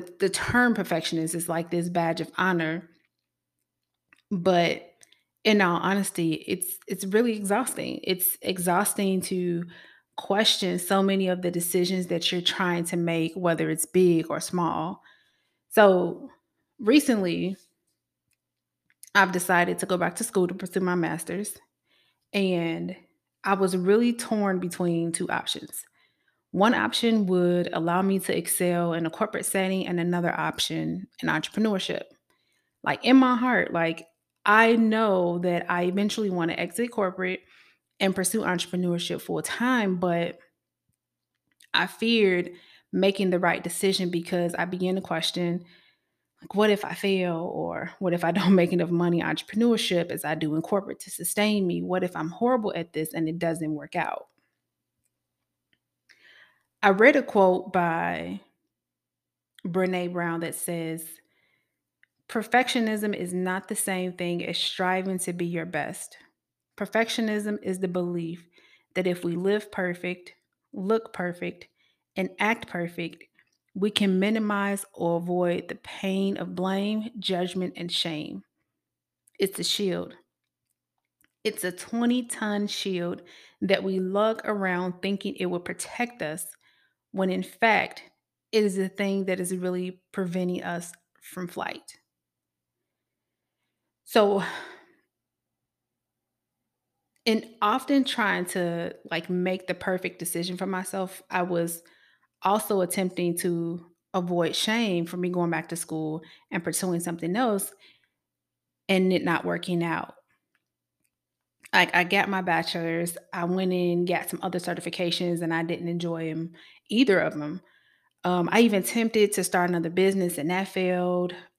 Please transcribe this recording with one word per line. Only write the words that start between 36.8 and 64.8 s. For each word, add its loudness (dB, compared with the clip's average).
corporate -2
and 2
pursue 0
entrepreneurship -2
full -4
time, 0
but 0
I 2
feared 2
making 2
the 2
right 0
decision -2
because -2
I -2
began -2
to -2
question, -4
like, -18
"What 4
if 2
I -6
fail?" 0
Or, -6
"What 0
if 0
I 2
don't 4
<laughs> 8
make 2
enough 0
money 2
in -2
entrepreneurship 0
as -6
I -2
do -2
in 0
corporate -2
to -16
sustain 0
me? 0
What 0
if -4
I'm -4
horrible 0
at -8
this -4
and -2
it -4
doesn't -2
work -10
out?" -4
I 8
read 8
a 4
quote 4
by 0
Brené -2
Brown -2
that -6
says, -6
"Perfectionism 0
is -6
not -2
the -6
same -2
thing -4
as -4
striving 0